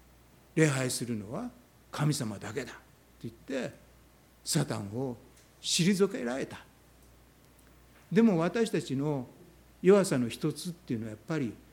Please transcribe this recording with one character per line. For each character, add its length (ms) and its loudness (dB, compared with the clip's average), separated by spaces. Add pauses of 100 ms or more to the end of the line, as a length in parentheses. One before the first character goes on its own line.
(560)
「礼 120 4
拝 240 0
す 140 -6
る 100 -4
の 160 -8
は 180 -8 (400)
神 240 0
様 240 -6
だ 160 -12
け 120 -6
だ」 80 -14
っ 20 -18
て 60 -20 (420)
言 80 -10
っ 20 -16 (360)
て、 40 -16 (720)
サ 220 0
タ 120 -6
ン 100 -8
を 280 -6 (460)
退 480 2
け 160 -6
ら 120 -4
れ 80 -6
た。 200 -14 (1500)
で 100 6
も 180 6
私 300 2
た 120 0
ち 140 -6
の 300 -2 (560)
弱 220 8
さ 140 0
の 100 2
一 240 -4
つ 200 -8
っ 20 -8
て 200 -10
い 40 -2
う 20 -4
の 60 -6
は、 60 -10
や 40 -12
っ 120 -16
ぱ 120 -2
り 140 -4 (200)